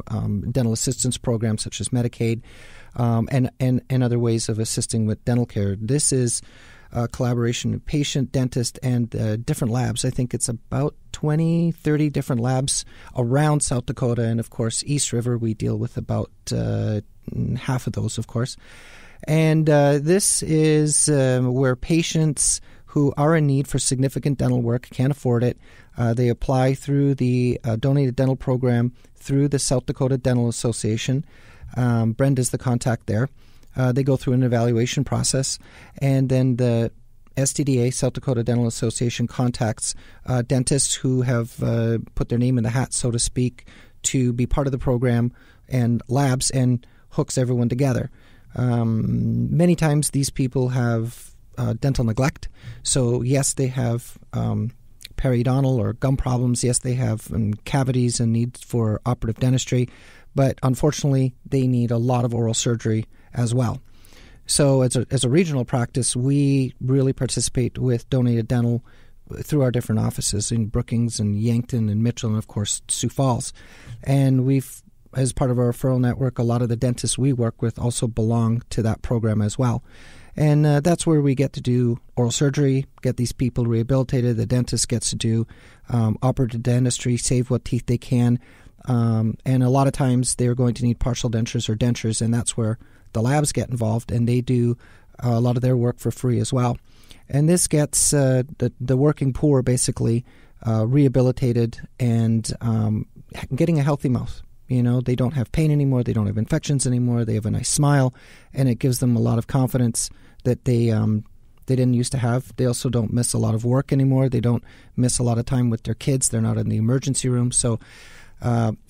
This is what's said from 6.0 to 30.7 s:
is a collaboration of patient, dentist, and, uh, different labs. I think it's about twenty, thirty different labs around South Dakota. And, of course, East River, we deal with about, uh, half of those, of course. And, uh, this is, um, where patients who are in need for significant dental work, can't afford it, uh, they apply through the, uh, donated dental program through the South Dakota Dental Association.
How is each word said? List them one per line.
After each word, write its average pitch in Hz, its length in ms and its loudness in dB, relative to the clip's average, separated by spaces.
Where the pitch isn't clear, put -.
is 123 300 0
a 120 160 -2
collaboration 120 680 -2
of - 140 -6
patient, 143 460 -2
dentist, 127 500 -2
and, 120 320 0
uh, 107 220 -2
different 120 360 -2
labs. 120 320 -2
I 127 60 0
think 123 240 -4
it's - 140 -4
about 135 480 -4
twenty, 165 580 0
thirty 151 400 0
different 139 320 -2
labs 131 420 -2
around 143 460 2
South 123 240 -2
Dakota. 120 380 -2
And, 113 160 0
of - 100 -8
course, 113 360 -4
East 143 260 -2
River, 120 260 -2
we 113 160 -2
deal 113 240 -2
with 110 180 -4
about, 110 360 -4
uh, 107 500 -2
half 127 280 -4
of 117 60 -6
those, 107 240 -4
of 113 100 -6
course. 117 300 -6
And, 156 440 2
uh, 147 320 4
this 175 420 2
is, 151 680 2
um, 127 420 2
where 127 240 2
patients - 840 0
who 143 320 2
are 156 180 4
in 151 100 2
need 135 220 0
for 139 100 -2
significant 131 600 -2
dental 127 240 0
work, 117 280 -2
can't 127 200 0
afford 120 340 0
it, - 140 0
uh, 117 160 2
they 123 160 2
apply 131 420 2
through 139 420 0
the, 123 500 0
uh, 110 120 -2
donated 135 400 2
dental 131 180 2
program 123 600 0
through 139 320 0
the 143 120 0
South 131 260 0
Dakota 135 320 -2
Dental 123 320 2
Association. 117 760 -2